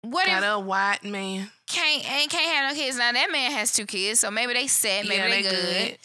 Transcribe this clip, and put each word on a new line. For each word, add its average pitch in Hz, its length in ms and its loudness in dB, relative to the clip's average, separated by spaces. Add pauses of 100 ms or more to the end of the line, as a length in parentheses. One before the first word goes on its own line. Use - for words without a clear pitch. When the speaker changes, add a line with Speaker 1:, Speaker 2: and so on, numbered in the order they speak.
(100)
Speaker 1:
What 359 180 2
if 320 120 4
Speaker 2:
Got 208 160 2
a 208 40 0
white 196 440 0
man. 196 460 -6 (160)
Speaker 1:
can't, 302 440 0
and 294 200 0
can't 330 240 0
have 277 220 2
no 302 40 -4
kids? 262 160 -2
Now, 240 160 2
that 269 200 2
man 277 200 0
has 240 200 0
two 214 140 -2
kids, 208 340 0
so 214 100 0
maybe 233 220 -2
they 247 160 0
set, 202 380 2
maybe 196 100 0
Speaker 2:
Yeah, 190 120 2
Speaker 1:
they 202 140 2
Speaker 2:
they 190 80 0
Speaker 1:
good. 185 540 -2